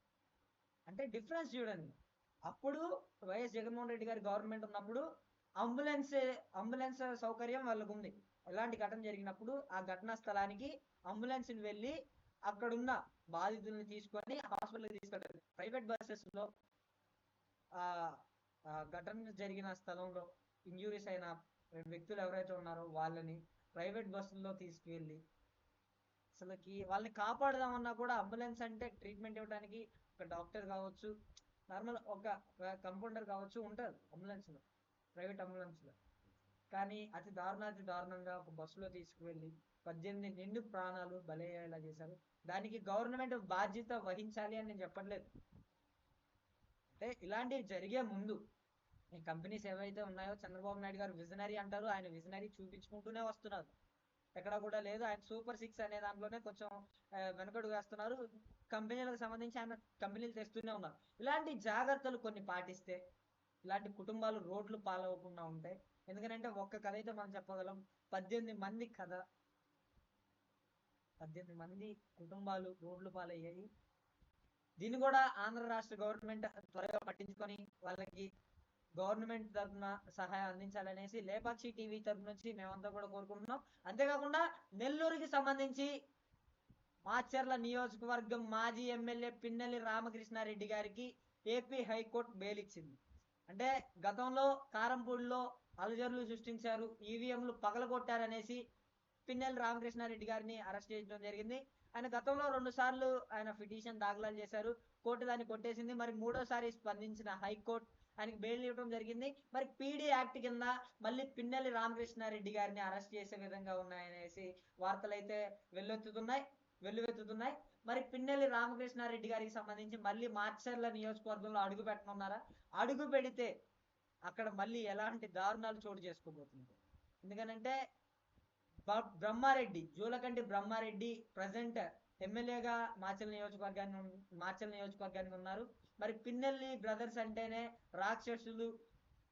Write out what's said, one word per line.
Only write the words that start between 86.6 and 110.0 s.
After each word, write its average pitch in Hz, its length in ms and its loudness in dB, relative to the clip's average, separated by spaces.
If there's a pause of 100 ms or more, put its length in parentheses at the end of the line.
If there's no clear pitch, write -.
మాచర్ల 254 500 4
నియోజకవర్గం 233 920 2
మాజీ 226 320 4
ఎమ్మెల్యే 240 480 2
పిన్నెల్లి 233 480 0
రామకృష్ణారెడ్డి 220 880 0
గారికి 208 500 -2 (300)
ఏపీ 247 360 2
హైకోర్టు 226 540 0
బెయిల్ 202 220 -2
ఇచ్చింది. 160 400 -8 (500)
అంటే 254 440 2 (160)
గతంలో 262 640 6
కారంపూడిలో 247 800 4 (280)
అలజడులు 240 440 2
సృష్టించారు, 226 800 0
ఈవీఎంలు 240 500 0
పగలగొట్టారనేసి 233 1160 2 (600)
పిన్నెల్లి 254 320 2
రామకృష్ణారెడ్డి 233 640 2
గారిని 220 340 0
అరెస్ట్ 202 320 -4
చేయడం 208 300 -6
జరిగింది. 214 440 -4 (300)
ఆయన 240 220 2
గతంలో 277 340 4
రెండు 254 180 2
సార్లు 254 500 6 (120)
ఆయన 214 180 -2
పిటిషన్ 214 500 -6
దాఖలు 208 260 2
చేశారు, 214 500 0 (280)
కోర్టు 240 220 2
దాన్ని 240 200 2
కొట్టేసింది. 226 460 -2
మరి 233 200 0
మూడోసారి 240 600 2
స్పందించిన 214 580 -2
హైకోర్టు 214 720 0 (180)
ఆయనకి 220 160 0
బెయిల్ 226 280 2
ఇవ్వడం 240 260 0
జరిగింది. 233 460 0 (180)
మరి 269 100 4
పీడీ 277 400 0